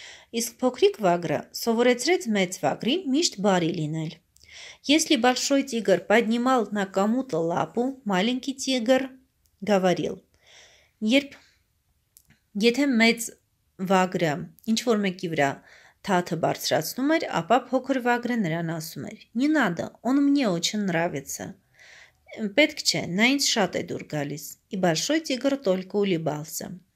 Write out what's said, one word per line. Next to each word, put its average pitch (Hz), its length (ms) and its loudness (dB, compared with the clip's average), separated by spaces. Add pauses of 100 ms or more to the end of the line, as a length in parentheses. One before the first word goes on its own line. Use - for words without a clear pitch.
(320)
Իսկ 226 280 -6
փոքրիկ 254 440 2
վագրը 175 360 2 (120)
սովորեցրեց 247 760 2 (100)
մեծ 185 260 0
վագրին 240 420 0 (100)
միշտ 330 300 0
բարի 180 340 4
լինել։ 156 340 -4 (680)
Если 311 340 4
большой 254 460 2
тигр 214 380 2
поднимал 233 720 2
на 202 140 -2
кому-то 208 520 0
лапу, 180 680 -2
маленький 233 500 0
тигр 262 560 0 (500)
говорил. 185 640 0 (760)
Երբ, 269 360 0 (1200)
եթե 233 340 2
մեծ 226 380 2 (500)
վագրը 185 540 2 (340)
ինչ-որ 220 380 0
մեկի 185 280 -4
վրա 143 180 2 (520)
թաթը 180 400 0
բարձրացնում 151 720 -2
էր, 330 100 0 (160)
ապա 226 180 2 (100)
փոքր 262 400 -2
վագրը 240 340 0
նրան 165 320 -2
ասում 156 380 -10
էր. - 60 -18 (160)
«Не 262 140 0
надо, 240 440 0 (100)
он 269 220 2
мне 285 240 4
очень 190 400 -2
нравится»։ 165 680 -4 (1040)
Պետք 302 260 2
չէ, - 240 -2
նա 196 260 2
ինձ 277 140 -2
շատ 185 320 0
է - 80 -6
դուր - 240 -8
գալիս։ 147 320 -6 (240)
И - 80 -8
большой 185 440 0
тигр 277 360 -2
только 185 400 -2
улыбался. 160 800 -2 (220)